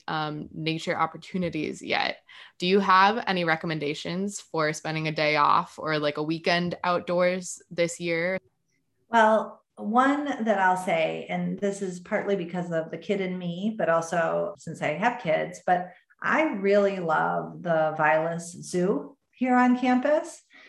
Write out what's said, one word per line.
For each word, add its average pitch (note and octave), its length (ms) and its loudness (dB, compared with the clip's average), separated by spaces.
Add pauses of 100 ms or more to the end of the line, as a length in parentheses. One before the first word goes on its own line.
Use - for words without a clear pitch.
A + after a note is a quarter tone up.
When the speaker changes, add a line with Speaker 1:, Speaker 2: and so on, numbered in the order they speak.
Speaker 1:
um, D3+ 480 -6
nature D#3+ 420 -4
opportunities D#3+ 880 -4
yet, - 360 -2 (420)
do F3+ 80 0
you G3 100 6
have G3 480 4
any F#3 160 0
recommendations D#3+ 960 -2
for D#3 320 -2
spending D#3 360 -4
a D#3 40 -2
day D3+ 220 2
off D3+ 420 4
or, D3+ 220 -2
like, D3 200 -2
a D#3 40 0
weekend E3+ 640 0
outdoors F3+ 760 0 (120)
this E3+ 260 0
year? F3 400 -2 (720)
Speaker 2:
Well, A3 500 4 (140)
one C4+ 720 0
that G#3 160 2
I'll F#3 160 4
say, D#3+ 520 -2
and F3+ 300 -4
this G3 240 -2
is F3+ 160 -8
partly G3+ 380 -2
because E3+ 340 -6
of D#3+ 220 -4
the E3+ 60 -8
kid F#3+ 220 -2
in F#3 160 -4
me, F3+ 400 -4
but E3 120 -2
also E3 680 0
since D#3+ 240 -12
I D3 120 0
have A#3 260 -2
kids, D#3+ 460 -2
but F3+ 220 2 (340)
I B3+ 200 2
really G3 580 2
love E3 640 -2
the D#3+ 340 0
Vilas D#3+ 560 2 (100)
Zoo F3+ 540 -2 (160)
here B3 240 0
on B3 220 4
campus. C4 640 2 (260)